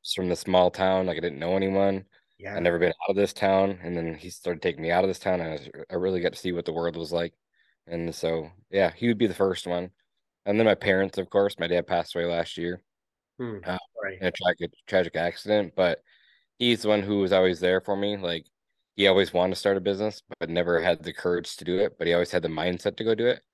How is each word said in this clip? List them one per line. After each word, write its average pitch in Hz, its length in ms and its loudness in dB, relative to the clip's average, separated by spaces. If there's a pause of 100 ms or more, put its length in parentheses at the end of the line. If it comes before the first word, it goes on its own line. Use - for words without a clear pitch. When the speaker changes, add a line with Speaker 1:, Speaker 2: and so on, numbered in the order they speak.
Speaker 1:
It's - 120 -8
from 92 160 -2
the 87 60 0
small 92 340 4
town, 95 380 0
like, 82 100 -4
I - 20 -4
didn't 82 200 -6
know 85 160 -2
anyone. 95 500 0 (320)
Speaker 2:
Yeah. 101 180 -12
Speaker 1:
I'd 92 60 -4
never 87 160 2
been 85 140 2
out - 180 -6
of 98 60 0
this 98 180 2
town. 98 480 2
And 87 160 -6
then 82 160 -4
he 80 160 -14
started 87 320 -6
taking 80 220 -4
me 82 80 -2
out 92 120 4
of 95 40 2
this 92 100 -2
town, 92 240 -2
and 82 80 -6
I 80 40 -8
was, 69 160 -12 (200)
I 92 60 -10
really 90 240 0
got 87 120 0
to - 60 -16
see 92 140 -6
what 85 140 -4
the 82 80 -4
world 85 220 -2
was 82 160 -8
like. 85 220 -4 (540)
And 85 260 -6
so, 80 380 -4 (180)
yeah, 95 260 2
he 120 120 -2
would 117 100 2
be 117 80 2
the 95 80 -2
first 95 320 0
one. 87 240 -4 (560)
And 101 140 0
then 113 80 6
my 101 80 6
parents, 95 420 0
of 92 140 -6
course. 101 260 2
My 85 80 -2
dad 85 220 0
passed 85 260 -2
away 85 120 -2
last 85 300 -2
year, 87 280 -6 (560)
Speaker 2:
Hmm. 120 260 -8
Speaker 1:
uh, 92 140 -6 (200)
Speaker 2:
Right. 98 220 -8
Speaker 1:
in 92 60 -2
a 87 40 0
tragic, 87 420 -2 (120)
tragic 90 300 0
accident. 87 600 -2
But 90 280 0 (560)
he's 120 240 2
the 107 60 0
one 104 120 4
who 101 160 0
was 98 160 2
always 92 260 4
there 90 220 2
for 98 160 -4
me. 101 180 -2
Like, 85 300 -6 (500)
he 101 120 4
always 95 260 6
wanted 92 220 2
to - 40 -8
start 98 180 2
a 92 40 -2
business, 101 400 -2 (180)
but 82 120 -4
never 85 300 2
had 85 200 2
the 82 120 -10
courage 87 440 -4
to - 80 -14
do 90 140 0
it. 104 180 -2
But 82 80 -4
he 85 80 4
always 87 160 2
had 90 140 -2
the 82 40 -4
mindset 87 500 -4
to 110 60 -8
go 110 120 2
do 117 100 -2
it. 123 160 0 (120)